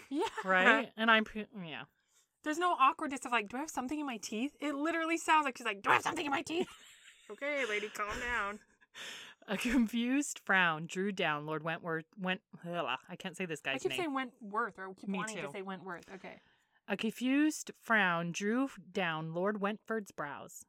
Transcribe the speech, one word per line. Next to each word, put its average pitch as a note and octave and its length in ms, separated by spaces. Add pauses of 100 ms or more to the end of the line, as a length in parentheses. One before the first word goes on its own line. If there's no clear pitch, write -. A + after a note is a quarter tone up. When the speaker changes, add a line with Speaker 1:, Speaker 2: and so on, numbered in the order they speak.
Speaker 1:
<laughs> - 80
Yeah. D#4+ 180 (160)
Speaker 2:
Right? F#3+ 520
And A3+ 140
I'm, A3 140
p-, G#3+ 220 (200)
yeah. C#3 180 (600)
Speaker 1:
There's D4+ 140
no F4 200
awkwardness C4+ 460
of, B3 80
like, G#3+ 160
"Do - 80
I C4+ 40
have D#4 100
something C4+ 280
in D4+ 80
my A#3+ 120
teeth?" A3+ 420
It C#4+ 160
literally E4 400
sounds D#4 300
like C4 120
she's A#3+ 80
like, G3+ 160
"Do C4 80
I C4 40
have - 80
something D#4+ 240
in C#4+ 40
my D#4 120
teeth?" E4 300
<laughs> - 600
Okay, C#4 360
lady, G#3 200
calm G#3 320
down. G#3+ 400 (880)
Speaker 2:
A G#3 80
confused A#3+ 880
frown F3 420
drew F#3+ 240
down D#3 340
Lord D#3 200
Wentworth, D#3+ 400 (120)
Went-, F#3 260 (220)
ugh, D#3+ 340 (100)
I F3+ 80
can't F3+ 200
say F#3 100
this D#3+ 140
guy's C3+ 160
Speaker 1:
I - 20
keep D#4 120
Speaker 2:
name. C4 80
Speaker 1:
saying D#4+ 160
Wentworth, A3+ 640
or F#3+ 120
I - 20
keep G3+ 160
Speaker 2:
Me G3 100
Speaker 1:
wanting - 200
Speaker 2:
too. D#3+ 40
Speaker 1:
to C#3+ 80
say F#3+ 120
Wentworth. F#3 420 (100)
Okay. F#3 240 (500)
Speaker 2:
A G3+ 80
confused C4 760 (100)
frown F3 480
drew A3+ 380 (240)
down D#3+ 420
Lord G3 260
Wentford's G#3+ 520
brows. C#3+ 560